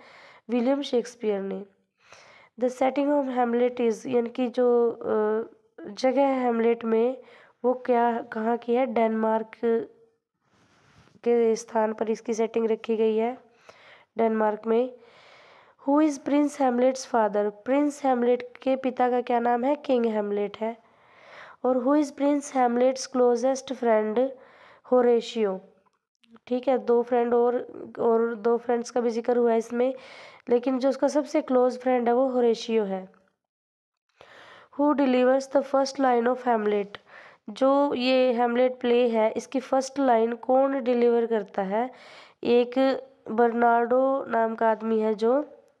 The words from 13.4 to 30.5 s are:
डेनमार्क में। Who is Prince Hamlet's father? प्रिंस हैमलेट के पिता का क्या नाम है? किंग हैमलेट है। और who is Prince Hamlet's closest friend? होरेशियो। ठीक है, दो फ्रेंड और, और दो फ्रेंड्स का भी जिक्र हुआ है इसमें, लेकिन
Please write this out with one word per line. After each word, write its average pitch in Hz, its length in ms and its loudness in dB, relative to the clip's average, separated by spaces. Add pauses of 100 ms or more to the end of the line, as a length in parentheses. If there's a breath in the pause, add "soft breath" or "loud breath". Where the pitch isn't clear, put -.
डेनमार्क 220 480 0
में। 240 280 0 (960 loud breath)
Who 294 180 4
is 277 160 -2
Prince 285 380 0
Hamlet's 262 460 0
father? 208 440 0
प्रिंस 285 540 -2
हैमलेट 247 580 0
के 262 140 0
पिता 247 340 -2
का 247 100 0
क्या 240 200 -2
नाम 240 240 0
है? 285 120 0
किंग 254 300 0
हैमलेट 208 500 -4
है। 226 200 -8 (880 loud breath)
और 254 140 2
who 247 140 2
is 294 260 2
Prince 285 380 0
Hamlet's 254 600 0
closest 247 560 0
friend? 226 560 0 (640 loud breath)
होरेशियो। 233 680 2 (840)
ठीक 254 220 -2
है, 262 100 2
दो 233 240 2
फ्रेंड 240 320 0
और, 240 200 2 (440)
और 233 360 0
दो 233 220 0
फ्रेंड्स 233 340 -4
का 254 100 -2
भी 233 100 0
जिक्र 233 260 -2
हुआ 240 160 2
है 226 60 2
इसमें, 240 360 -2 (540 loud breath)
लेकिन 247 300 0